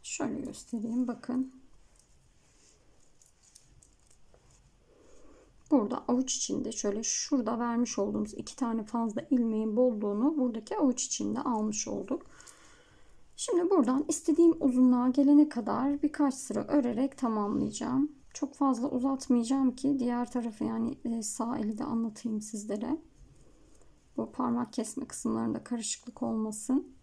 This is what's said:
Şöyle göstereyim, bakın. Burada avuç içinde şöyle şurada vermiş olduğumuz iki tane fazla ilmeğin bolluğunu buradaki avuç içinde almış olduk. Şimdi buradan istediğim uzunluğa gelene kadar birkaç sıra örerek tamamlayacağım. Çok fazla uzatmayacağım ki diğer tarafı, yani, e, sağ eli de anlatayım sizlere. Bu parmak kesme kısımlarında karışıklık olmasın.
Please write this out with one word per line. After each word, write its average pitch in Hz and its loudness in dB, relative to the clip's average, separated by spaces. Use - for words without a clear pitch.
Şöyle - -6
göstereyim, 233 -6
bakın. 254 -4
Burada 240 2
avuç 254 0
içinde - -4
şöyle 214 -4
şurada 233 -2
vermiş 240 -2
olduğumuz 214 -2
iki - -12
tane 226 -2
fazla 226 -2
ilmeğin 220 0
bolluğunu 226 2
buradaki 247 -2
avuç 254 2
içinde 208 -4
almış 214 -2
olduk. 202 -6
Şimdi 359 2
buradan 277 4
istediğim 330 4
uzunluğa 247 6
gelene 294 8
kadar 240 -2
birkaç 294 2
sıra - -4
örerek 247 2
tamamlayacağım. 226 0
Çok - -6
fazla 262 0
uzatmayacağım 254 2
ki 277 0
diğer 240 -2
tarafı, 226 -4
yani, 226 -2
e, 233 -2
sağ 233 -4
eli 214 -4
de 247 -6
anlatayım 226 -4
sizlere. 214 -4
Bu 220 -6
parmak 240 -2
kesme 240 -4
kısımlarında 226 -4
karışıklık - -8
olmasın. 226 -2